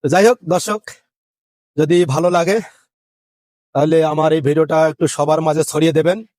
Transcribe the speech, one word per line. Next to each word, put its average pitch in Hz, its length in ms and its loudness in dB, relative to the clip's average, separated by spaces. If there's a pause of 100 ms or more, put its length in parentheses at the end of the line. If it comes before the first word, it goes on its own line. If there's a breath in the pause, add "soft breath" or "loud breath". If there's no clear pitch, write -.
তো - 120 -8
যাই 196 140 4
হোক 240 100 2 (160)
দর্শক, 208 280 -4 (960)
যদি 156 200 2 (160)
ভালো 170 240 0
লাগে 175 200 0 (1160 loud breath)
তাহলে 156 280 2
আমার 156 300 0
এই 160 140 0
ভিডিওটা 156 300 0 (140)
একটু 165 140 -4 (100)
সবার 156 320 0
মাঝে 156 240 0
ছড়িয়ে 156 260 0
দেবেন 170 200 0 (220)